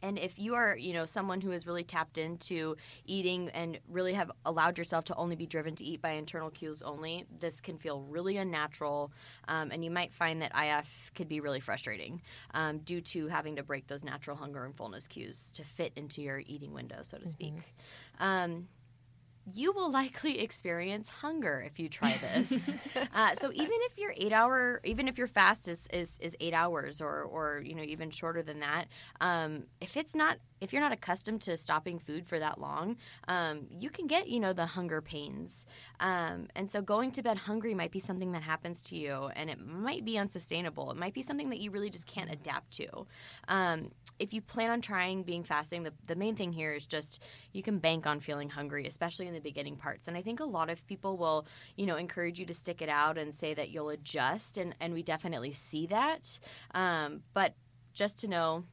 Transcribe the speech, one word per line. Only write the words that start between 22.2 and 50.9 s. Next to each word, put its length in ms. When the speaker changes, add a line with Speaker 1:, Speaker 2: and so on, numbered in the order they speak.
Speaker 2:
<laughs> 60
Speaker 1:
Uh, 200
so 180
even 220
if 80
your 180
eight 160
hour, 520
even 240
if 100
your 80
fast 420
is, 240
is, 280
is 200
eight 140
hours 460
or, 240
or, 400
you 100
know, 80
even 280
shorter 320
than 180
that, 260
um, 440
if 160
it's 160
not 240
if 100
you're 80
not 120
accustomed 500
to 160
stopping 400
food 280
for 120
that 200
long, 380
um, 400
you 220
can 160
get, 220
you 120
know, 140
the 100
hunger 380
pains. 640
Um, 540
and 160
so 100
going 320
to 100
bed 140
hungry 380
might 160
be 100
something 320
that 100
happens 420
to 120
you, 400
and 140
it 100
might 440
be 140
unsustainable. 760
It 40
might 180
be 80
something 280
that 80
you 120
really 200
just 160
can't 240
Speaker 3:
Mm-hmm. 100
Speaker 1:
adapt 340
to. 320
Um, 420
if 120
you 80
plan 300
on 100
trying 440
being 180
fasting, 400
the, 100
the 80
main 220
thing 160
here 200
is 140
just 340
you 120
can 160
bank 260
on 140
feeling 280
hungry, 380
especially 400
in 80
the 60
beginning 360
parts. 300
And 100
I 60
think 160
a 60
lot 260
of 160
people 300